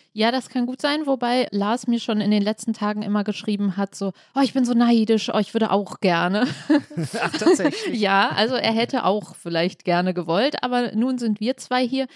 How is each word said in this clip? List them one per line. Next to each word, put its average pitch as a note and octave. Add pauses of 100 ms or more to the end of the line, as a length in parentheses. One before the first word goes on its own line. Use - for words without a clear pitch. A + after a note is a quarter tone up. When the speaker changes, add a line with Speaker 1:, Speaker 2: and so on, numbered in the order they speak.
(140)
Speaker 1:
Ja, G#3+
das B3+
kann B3
gut B3+
sein, D4+
wobei B3+
Lars G3+
mir A#3+
schon G#3+
in G#3
den G#3
letzten G#3+
Tagen G#3
immer G#3
geschrieben G3+
hat, G3
so, G3 (200)
„Oh, C4+
ich C4+
bin C4
so A#3+
neidisch, A3+
oh, A3
ich -
würde A3
auch G3+
gerne.“ F#3 (220)
<laughs> A#3
Speaker 2:
Ach, E3+
tatsächlich? D#4+
Speaker 1:
Ja, G3
also A#3
er A3
hätte A#3
auch G3+
vielleicht E3+
gerne F3+
gewollt, F3+
aber B3
nun B3+
sind A3+
wir A#3+
zwei B3+
hier. B3+